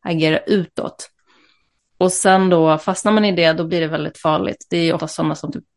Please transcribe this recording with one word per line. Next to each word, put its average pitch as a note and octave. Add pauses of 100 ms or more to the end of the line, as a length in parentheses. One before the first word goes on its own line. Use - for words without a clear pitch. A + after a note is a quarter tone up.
agera D#3+
utåt. - (880)
Och F#3
sen F#3+
då D#3+
fastnar G3
man G#3+
i G3
det, E3
då E3
blir E3
det D#3+
väldigt D#3
farligt. E3
Det E3+
är E3
ofta D#3+
sådana D#3
som -
typ - (120)